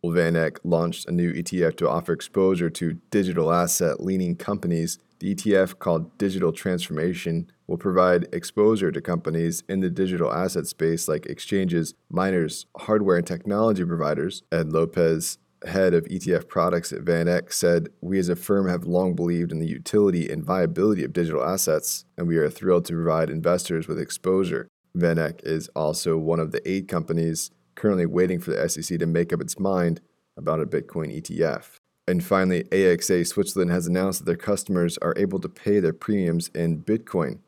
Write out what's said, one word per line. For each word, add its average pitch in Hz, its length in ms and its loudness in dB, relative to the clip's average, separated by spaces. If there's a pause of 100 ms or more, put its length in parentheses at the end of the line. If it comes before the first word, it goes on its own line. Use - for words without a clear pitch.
Well, 85 120 -2
VanEck 82 500 2
launched 85 420 0
a 87 60 -4
new 87 160 2
E 85 140 -4
T 87 200 -2
F 80 140 2
to 85 140 0
offer 85 240 -2
exposure 92 560 0
to 82 240 -4 (160)
digital 87 420 2
asset 87 500 2
leaning 90 320 0
companies. 85 640 -4 (200)
The 92 100 -6
E 101 60 0
T 101 200 0
F, 95 240 4
called 85 380 -2
Digital 92 340 0
Transformation, 85 1000 -4 (160)
will 87 100 -4
provide 90 560 4
exposure 104 580 2
to - 120 -6
companies 82 680 -2
in 95 120 -2
the 92 100 0
digital 90 420 0
asset 85 340 -2
space 82 420 -2
like 76 180 -2
exchanges, 85 680 -2 (160)
miners, 90 560 -2 (140)
hardware 101 400 2
and 87 80 0
technology 101 580 0
providers. 78 680 -2
Ed 80 220 0
Lopez, 82 640 2 (300)
head 95 260 2
of 85 160 2
E 90 100 -6
T 90 140 -2
F 82 160 0
products 87 420 0
at - 140 -10
VanEck, 85 480 0
said, 85 380 2 (100)
"We 95 180 -2
as 90 120 0
a 87 60 2
firm 98 300 0
have 87 200 -2
long 90 280 2
believed 85 380 -2
in 80 60 -4
the 80 80 -2
utility 90 640 0
and 80 120 -6
viability 92 640 2
of 65 80 -6
digital 80 320 -2
assets, - 640 -2 (100)
and 123 100 -4
we 82 120 2
are 76 100 4
thrilled 87 380 2
to 85 80 -6
provide 80 340 0
investors 82 580 0
with 76 140 -4
exposure." - 680 -2 (280)
VanEck 82 480 0
is 80 320 -4
also 78 400 0
one 80 240 0
of 78 100 -2
the - 180 -4
eight 95 200 -4
companies 82 600 -2 (260)
currently 95 300 2
waiting 90 340 0
for 85 100 -8
the 53 100 -2
S 80 180 -2
E 80 40 -10
C 85 160 -4
to 85 80 0
make 85 260 0
up 85 80 -2
its - 180 -8
mind 90 420 0 (360)
about 78 240 -2
a 76 60 -2
Bitcoin 80 460 -6
E 80 80 -10
T 82 240 -2
F. - 320 -4 (320)
And 90 160 0
finally, 92 480 2
A 95 180 6
X 87 200 2
A 87 120 4
Switzerland 92 480 0
has 87 160 0
announced 92 340 0
that 73 40 -18
their 85 100 0
customers 90 640 -2
are 82 180 -2
able 95 240 0
to 85 80 -8
pay 104 300 0
their 82 140 2
premiums 85 560 0
in 82 340 -2
Bitcoin. 95 640 -2